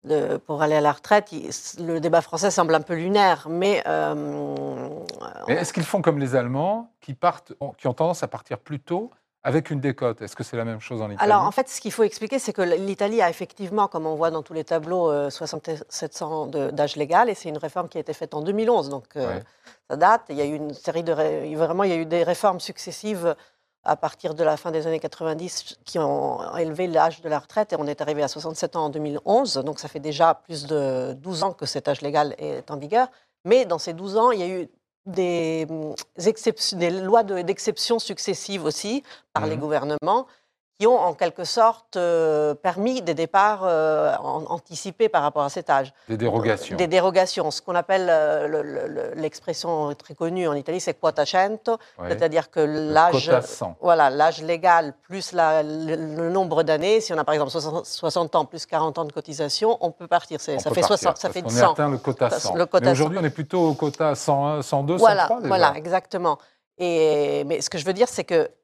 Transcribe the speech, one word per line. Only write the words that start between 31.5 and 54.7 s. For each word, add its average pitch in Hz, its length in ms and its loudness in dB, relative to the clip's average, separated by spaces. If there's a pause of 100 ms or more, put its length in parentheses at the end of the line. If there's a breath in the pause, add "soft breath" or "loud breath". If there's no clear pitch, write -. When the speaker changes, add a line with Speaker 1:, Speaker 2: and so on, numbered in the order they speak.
Speaker 1:
que - 140 -10
cet - 200 -6
âge 143 160 -2
légal 147 360 0
est 147 340 -10
en 147 60 -8
vigueur. 202 280 2 (380 soft breath)
Mais 240 200 6
dans 170 140 -2
ces 170 140 -8
douze 190 240 -6
ans, 240 160 6
il 208 80 -2
y - 20 -2
a 175 60 -4
eu 185 200 -6 (380)
des, 165 640 -2
hum, 156 240 -8 (320)
exception, - 520 -2
des 170 120 2
lois 190 320 4
de, 190 200 -4
d'exception 214 580 -2
successives 196 640 -6
aussi 208 400 -4 (280 loud breath)
par 151 140 -2
les 156 80 -2
Speaker 2:
Mhm. 147 60 -6
Speaker 1:
gouvernements 151 680 0 (520 soft breath)
qui 202 80 2
ont 240 120 6
en 175 160 2
quelque 175 300 -2
sorte, 220 520 2
euh, 160 580 2
permis 196 460 -2
des 165 140 -2
départs, 190 500 2
euh, 156 520 2
an-, 143 320 -4
anticipés 175 600 -2
par 170 140 4
rapport 147 200 2
à 143 60 0
cet 165 220 -4
âge. 139 240 2 (120)
Speaker 2:
Des 113 120 -4
dérogations. 113 580 0
Speaker 1:
Des 175 100 2
dérogations. 180 640 2
Ce - 120 -10
qu'on 180 120 -6
appelle, 180 360 2
euh, 156 360 4
le, 151 140 0
le, 143 260 -6
le, 147 280 -6
l'expression 156 800 -4
très - 180 -20
connue 170 340 -2
en 151 60 0
Italie, 147 260 -4
c'est 170 140 -4
quota 151 320 2
cento, 214 540 0 (200 loud breath)
Speaker 2:
Ouais. 175 120 -8
Speaker 1:
c'est-à-dire 165 400 0
que 170 100 -2
Speaker 2:
Le 151 320 0
Speaker 1:
l'âge, 160 320 6
Speaker 2:
quota 131 160 4
cent. - 400 -8
Speaker 1:
voilà, 160 300 6
l'âge 156 320 2
légal 165 580 4